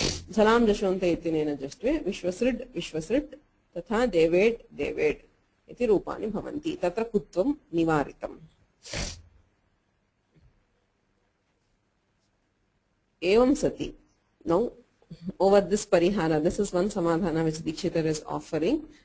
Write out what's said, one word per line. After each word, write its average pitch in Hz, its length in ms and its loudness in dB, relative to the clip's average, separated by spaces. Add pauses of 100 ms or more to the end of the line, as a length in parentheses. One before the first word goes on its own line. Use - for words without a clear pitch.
(300)
झलां 226 360 4
जशोन्त 196 380 0
इत्यनेन 156 520 0
जष्ट्वे 202 420 -4
विश्वसृड्, 240 640 -4 (120)
विश्वसृट् 190 600 -4 (440)
तथा 226 280 -2
देवेट्, 180 680 2
देवेट् 143 560 -4 (400)
इति 240 160 -4
रूपाणि 202 400 0
भवन्ति। 170 560 -6
तत्र 180 220 -2
कुत्वं 220 500 -2 (200)
निवारितम्। 160 640 -2 (4000)
एवं 233 320 4
सति - 440 -4 (460)
Now, 190 280 2 (640)
over 196 220 6
this 185 240 0
parihara, 170 580 2
this 180 160 0
is 202 140 -2
one 180 160 0
samadhana 165 560 0
which 156 120 0
Dikshitar 160 480 -4
is 156 220 -2
offering, 165 580 -2 (200)